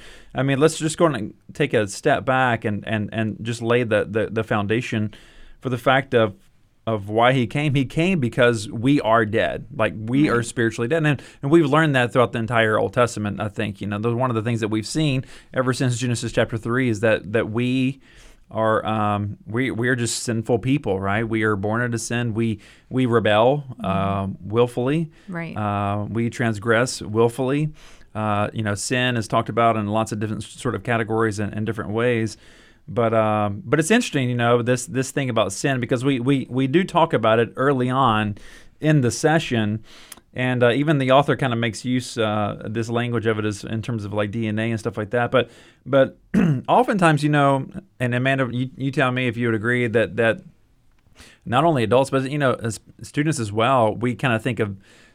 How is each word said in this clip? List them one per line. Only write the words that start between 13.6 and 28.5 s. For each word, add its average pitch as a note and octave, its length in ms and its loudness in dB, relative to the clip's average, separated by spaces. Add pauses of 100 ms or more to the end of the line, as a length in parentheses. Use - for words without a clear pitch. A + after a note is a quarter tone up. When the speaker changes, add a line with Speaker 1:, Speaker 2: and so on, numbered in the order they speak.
Speaker 1:
You G2+ 60 -6
know, G#2 100 -4
the, A#2 180 0
one B2+ 140 0
of A2+ 60 -2
the A2 80 -2
things A#2 160 0
that A2 80 -2
we've A2 200 -2
seen D3 380 -2 (260)
ever B2+ 220 0
since B2 240 0
Genesis A#2+ 340 -4
chapter A2+ 280 0
three A#2+ 300 0
is G#2 100 -2
that, G#2+ 340 0
that A2 160 0
we B2+ 520 -2 (480)
are, A2 360 0
um, G#2 600 -2
we, A#2+ 260 -4
we A#2+ 180 -2
are C3 80 2
just A#2+ 260 -4
sinful A2+ 360 -2
people, A#2 420 -2
right? G2+ 260 -2
We A2 160 0
are G#2+ 140 2
born G#2+ 240 -2
into A#2 180 -4
sin. A#2+ 340 -4
We, A2+ 280 -2 (280)
we B2+ 160 0
rebel, A#2 640 4
Speaker 2:
Mm-hmm. - 140 -10
Speaker 1:
um, G2 540 -2
willfully. B2 720 0 (160)
Speaker 2:
Right. E3 300 -10
Speaker 1:
Uh, G#2 480 -2
we A2+ 240 -2
transgress A2+ 720 0
willfully. B2+ 720 0 (420)
Uh, G#2 380 0